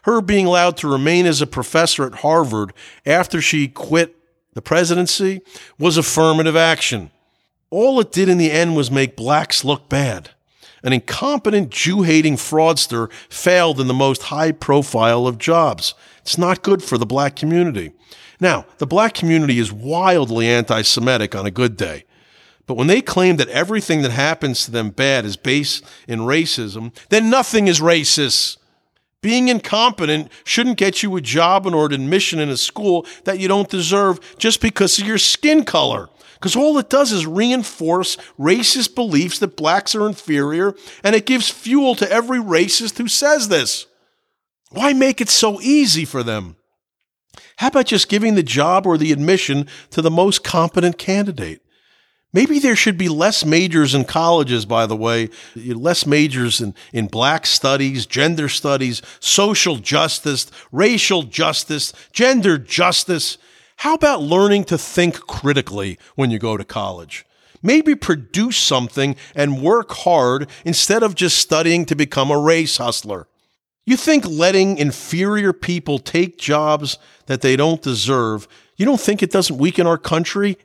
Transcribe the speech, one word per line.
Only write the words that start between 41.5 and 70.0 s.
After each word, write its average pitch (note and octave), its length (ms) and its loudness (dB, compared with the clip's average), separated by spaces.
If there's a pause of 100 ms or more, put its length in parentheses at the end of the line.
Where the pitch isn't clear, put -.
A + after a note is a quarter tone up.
fuel B3+ 460 0
to G3 140 -2
every A#3 280 0
racist G3 580 0
who A#3+ 120 -4
says C#4+ 400 0
this. D3+ 360 -2 (840)
Why C#4 240 0
make C4 260 2
it A3+ 80 -2
so G#3 320 0
easy A3+ 460 2
for C3 160 -6
them? G#2 340 -6 (1000)
How A#3+ 100 -2
about C4 200 2
just - 220 0
giving G#3 280 2
the F#3 60 4
job D#3 440 0
or F3 100 4
the D#3 160 0
admission C#3+ 540 0 (240)
to - 100 -2
the E3 100 2
most F3+ 320 2
competent E3+ 540 0
candidate? F3 640 -4 (720)
Maybe C#4 260 2
there C4 180 2
should G3+ 200 2
be F3+ 120 -2
less E3 360 0
majors D#3+ 480 2
in C3+ 120 2
colleges, D#3 600 0
by A2+ 220 0
the A2 100 -4
way, A2+ 320 -2 (260)
less B2 520 -4
majors C3+ 540 0
in, G2+ 140 -6 (180)
in A2+ 160 -4
black C3+ 360 -2
studies, C3+ 640 0
gender D3+ 420 -2
studies, C3 540 -4 (160)
social G3 580 0
justice, D3 720 -2 (260)
racial F#3+ 520 0
justice, D3+ 680 -4 (200)
gender A3+ 440 2
justice. E3+ 800 -2 (420)
How D4+ 160 0
about C#4+ 280 2
learning G3 420 4
to E3 140 0
think - 480 -2
critically G2+ 720 -4 (160)
when C3+ 160 0
you A2 80 -2
go A2 180 -4
to G2 80 -10
college? F#2 640 -10 (360)
Maybe D4+ 340 2
produce F#3 600 -4
something C3+ 580 0 (180)
and C#3+ 260 -2
work G3+ 300 0
hard C#3 580 0 (160)